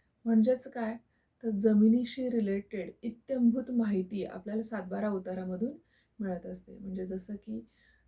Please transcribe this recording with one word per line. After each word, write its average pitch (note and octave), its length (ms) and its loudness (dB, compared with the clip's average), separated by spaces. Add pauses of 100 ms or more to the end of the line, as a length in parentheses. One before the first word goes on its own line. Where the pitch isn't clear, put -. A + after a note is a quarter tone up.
(260)
म्हणजेच A3+ 420 4
काय, A#3 300 -6 (460)
तर A#3 60 -2
जमिनीशी A3 800 4
रिलेटेड G3+ 640 -2 (120)
इत्यंभूत B3 680 0
माहिती G3+ 540 0
आपल्याला G#3 380 -6
सातबारा G3+ 460 -6
उतारामधून F#3 600 -4 (480)
मिळत F#3 260 -6
असते. F#3 320 -14
म्हणजे F#3+ 280 -8
जसं F#3+ 300 -8
की A3 320 -12 (400)